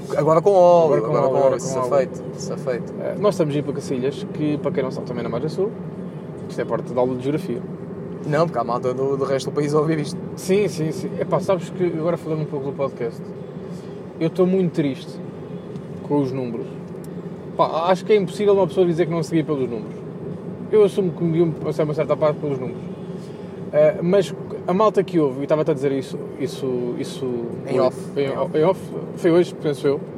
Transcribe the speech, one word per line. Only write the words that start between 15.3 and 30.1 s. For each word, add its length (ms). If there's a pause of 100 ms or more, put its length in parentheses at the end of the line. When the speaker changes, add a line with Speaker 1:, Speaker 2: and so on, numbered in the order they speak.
Speaker 2:
com 140
os 140
números. 320 (920)
Pá, 340
acho 140
que 80
é 60
impossível 360
uma 140
pessoa 180
dizer 200
que 80
não 100
seguia 220
pelos 240
números. 260 (720)
Eu 140
assumo 300
que 100
me 100
guio 220 (240)
a 40
uma 100
certa 240
parte 220
pelos 200
números. 220 (920)
Eh, 300
mas 320 (340)
a 60
malta 320
que 140
ouve, 220
e 20
estava-te 280
a 20
dizer 200
isso, 240 (200)
isso, 600
isso 280 (400)
Speaker 1:
Em 140
Speaker 2:
hoje, 0
Speaker 1:
off. 180 (220)
Speaker 2:
em, 60
Speaker 1:
Em 120
off. 200
Speaker 2:
em 80
off, 160 (340)
foi 160
hoje, 240
penso 320
eu, 140 (160)